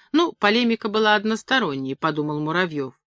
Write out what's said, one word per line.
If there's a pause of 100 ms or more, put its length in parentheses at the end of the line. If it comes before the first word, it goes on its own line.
(120)
ну,
полемика
была
односторонней",
подумал
Муравьев. (140)